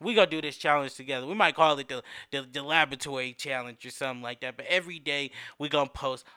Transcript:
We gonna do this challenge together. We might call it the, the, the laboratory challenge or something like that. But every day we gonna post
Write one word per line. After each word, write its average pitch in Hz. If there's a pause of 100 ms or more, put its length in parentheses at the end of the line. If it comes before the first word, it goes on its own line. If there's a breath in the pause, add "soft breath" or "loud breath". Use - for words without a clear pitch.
We 214
gonna 202
do 156
this 147
challenge 147
together. 131
We 165
might 185
call 156
it 135
the, 127 (300 loud breath)
the, 139
the 131
laboratory 139
challenge 123
or 123
something 123
like 123
that. 127
But -
every 175
day 143 (280 loud breath)
we 147
gonna 143
post 131 (100)